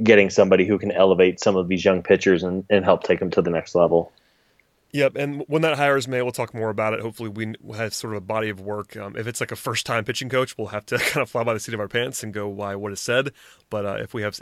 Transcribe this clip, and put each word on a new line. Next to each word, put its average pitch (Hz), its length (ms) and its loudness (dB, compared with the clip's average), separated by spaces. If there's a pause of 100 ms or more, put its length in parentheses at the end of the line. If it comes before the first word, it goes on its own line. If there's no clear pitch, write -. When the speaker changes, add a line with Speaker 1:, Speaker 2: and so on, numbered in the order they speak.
Speaker 1:
getting 104 260 8
somebody 95 380 4
who 104 120 2
can 101 120 -4
elevate 92 480 4
some 101 160 2
of 92 120 0
these 90 160 -2
young 92 200 4
pitchers 92 400 4
and, 92 260 -2
and 98 160 4
help 92 180 4
take 87 160 2
them 92 120 -2
to - 100 2
the 87 100 2
next 82 240 -4
level. 85 360 4 (800)
Speaker 2:
Yep, 143 240 0
and 143 300 -4
when 156 160 0
that 156 120 2
hire 143 220 4
is 127 100 -2
made, 127 140 -2
we'll 123 100 -2
talk 120 220 -6
more 110 160 -4
about 110 240 -2
it. 110 80 -4
Hopefully, 113 260 -8
we 107 200 -6
n-, 110 140 -10
we'll 110 160 -14
have 110 160 -6
sort 110 200 -8
of 104 40 -6
a 92 80 -10
body 110 240 -2
of 95 120 -8
work. 104 340 -8
Um, 101 220 -12
if 113 100 -6
it's, 123 140 -6
like, 117 100 -6
a 110 60 -8
first-time 117 480 -4
pitching 127 240 -6
coach, 131 280 -2
we'll 107 100 -6
have 104 180 -8
to 120 120 -2
<laughs> - 20 2
kind - 220 -2
of - 80 -4
fly 120 140 -2
by 117 100 0
the 107 60 -2
seat 113 140 -10
of 107 80 -4
our 101 80 -6
pants 123 340 -4
and 107 100 -10
go, 104 140 -6
"Why? 101 280 -6
What 101 180 -8
is 95 80 -10
said?" 135 320 -2 (360)
But, 104 160 -4
uh, 101 140 -4
if 110 140 -10
we 117 80 -6
have, 104 200 -6